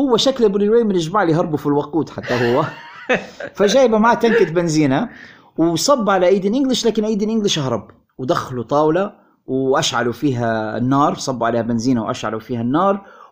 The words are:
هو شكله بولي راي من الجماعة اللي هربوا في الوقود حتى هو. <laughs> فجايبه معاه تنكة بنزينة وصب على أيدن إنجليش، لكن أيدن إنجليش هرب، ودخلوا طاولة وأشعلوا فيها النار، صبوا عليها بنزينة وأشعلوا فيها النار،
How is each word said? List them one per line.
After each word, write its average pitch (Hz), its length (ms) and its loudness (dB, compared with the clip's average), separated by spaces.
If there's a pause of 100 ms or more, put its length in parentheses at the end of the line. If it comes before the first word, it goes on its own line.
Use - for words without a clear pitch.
هو 262 160 2
شكله 262 320 2
بولي 202 200 2
راي 233 160 4
من 208 100 0
الجماعة 180 280 0
اللي 165 120 2
هربوا 165 240 0
في - 80 -6
الوقود 143 440 -2
حتى 110 240 -6
هو. 123 300 2 (440)
<laughs> - 480 -4
فجايبه 220 420 4
معاه 226 160 4
تنكة 214 380 2
بنزينة 156 560 0 (480)
وصب 190 540 2
على 185 160 4
أيدن 196 280 2
إنجليش، 262 320 0
لكن 220 180 0
أيدن 214 260 -2
إنجليش 208 280 0
هرب، 123 300 -4 (300)
ودخلوا 127 460 -4
طاولة 156 480 0 (340)
وأشعلوا 131 680 0
فيها 113 640 -2
النار، 139 380 2
صبوا 127 320 -4
عليها 117 160 0
بنزينة 117 420 -2
وأشعلوا 110 360 -6
فيها 120 200 -8
النار، 180 460 0 (260)